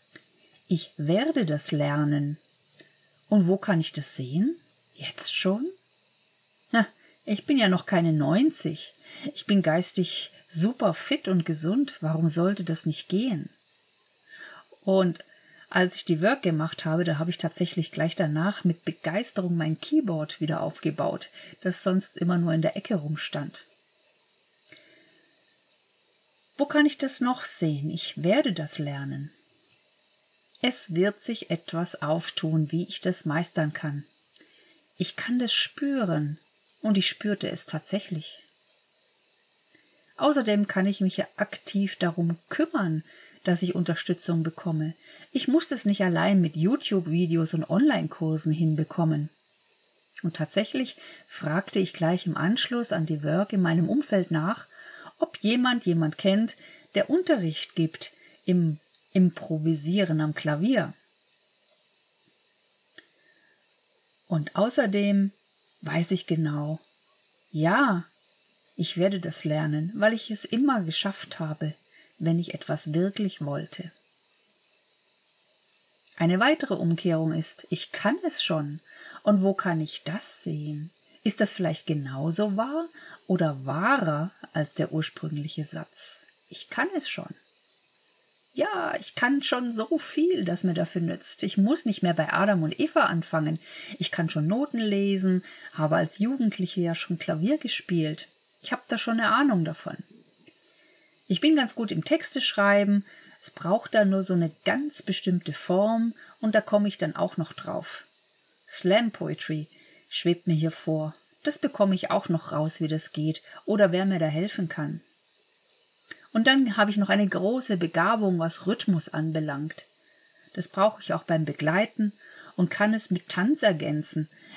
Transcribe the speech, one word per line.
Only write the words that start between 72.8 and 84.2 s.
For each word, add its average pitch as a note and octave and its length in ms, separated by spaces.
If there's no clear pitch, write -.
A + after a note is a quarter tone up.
wirklich F#3 520
wollte. D#3 460
Eine F3 240
weitere C#4 340
Umkehrung E3 580
ist, - 380
ich - 220
kann B3+ 340
es - 160
schon. D3+ 380
Und G3+ 200
wo F#3+ 120
kann E3+ 260
ich - 240
das - 380
sehen? D3+ 480
Ist - 160
das G#3 120
vielleicht D#3+ 340
genauso D#3+ 720
wahr D4 320
oder D#3 380
wahrer E3 680